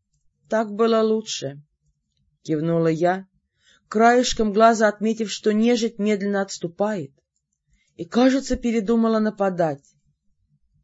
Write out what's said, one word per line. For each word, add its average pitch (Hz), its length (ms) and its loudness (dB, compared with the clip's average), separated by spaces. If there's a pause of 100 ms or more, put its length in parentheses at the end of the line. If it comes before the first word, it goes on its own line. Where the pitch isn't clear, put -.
(480)
«Так 220 240 -4
было 226 280 0
лучше», 220 640 -4 (800)
кивнула 165 460 0
я, 175 380 -2 (600)
краешком 233 640 2
глаза 220 360 4
отметив, 214 420 -2
что - 220 -2
нежить 226 460 0
медленно 202 440 -2
отступает 196 720 -6 (840)
и, 170 80 -12
кажется, 254 520 0
передумала 226 600 0
нападать. 190 680 -2 (1000)